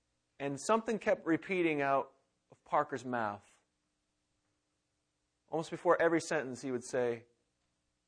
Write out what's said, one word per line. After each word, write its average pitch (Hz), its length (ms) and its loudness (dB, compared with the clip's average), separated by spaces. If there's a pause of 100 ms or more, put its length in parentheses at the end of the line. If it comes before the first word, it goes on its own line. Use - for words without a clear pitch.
(380)
And 139 220 -6
something 220 380 0
kept - 280 0
repeating 160 560 0
out 139 300 0 (380)
of - 140 -20
Parker's 143 400 -2
mouth. 113 380 -4 (2000)
Almost 156 200 -4
before 170 300 4
every 165 200 4
sentence, 131 400 -4
he 139 100 -6
would 123 140 -4
say, 120 400 -2 (840)